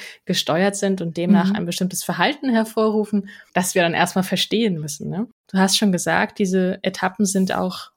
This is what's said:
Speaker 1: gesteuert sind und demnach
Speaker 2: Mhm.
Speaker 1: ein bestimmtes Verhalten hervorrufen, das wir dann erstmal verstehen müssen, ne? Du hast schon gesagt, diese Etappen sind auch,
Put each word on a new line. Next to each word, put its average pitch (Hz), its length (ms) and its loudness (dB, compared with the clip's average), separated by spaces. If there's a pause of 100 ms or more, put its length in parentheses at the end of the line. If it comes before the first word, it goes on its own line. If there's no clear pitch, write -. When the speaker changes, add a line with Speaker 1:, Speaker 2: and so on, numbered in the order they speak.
(260)
Speaker 1:
gesteuert 185 500 0
sind 196 240 0
und 170 160 -6
demnach 185 340 4
Speaker 2:
Mhm. 202 60 0
Speaker 1:
ein 175 100 -4
bestimmtes 180 380 -4
Verhalten 202 460 0
hervorrufen, 220 800 0 (240)
das 180 220 -2
wir 185 60 4
dann 170 120 2
erstmal 180 300 2
verstehen 190 560 0
müssen, 151 300 -8
ne? 190 180 -4 (240)
Du 190 80 0
hast 190 180 4
schon 202 140 2
gesagt, 180 480 0
diese 190 420 0
Etappen 190 440 -2
sind 190 280 0
auch, - 440 -4